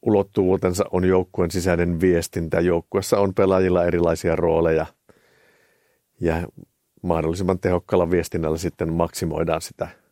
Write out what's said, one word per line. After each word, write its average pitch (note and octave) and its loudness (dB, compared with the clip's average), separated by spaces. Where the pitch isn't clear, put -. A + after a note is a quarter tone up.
ulottuvuutensa F#2+ 0
on F#2 0
joukkueen F#2 0
sisäinen F2 0
viestintä. E2+ 0
Joukkueessa F2 0
on G2 0
pelaajilla F#2 2
erilaisia E2+ 0
rooleja, D#2+ 0
ja E2 0
mahdollisimman F2 -2
tehokkaalla F2+ 0
viestinnällä E2 -2
sitten E2 -6
maksimoidaan E2 -4
sitä - -10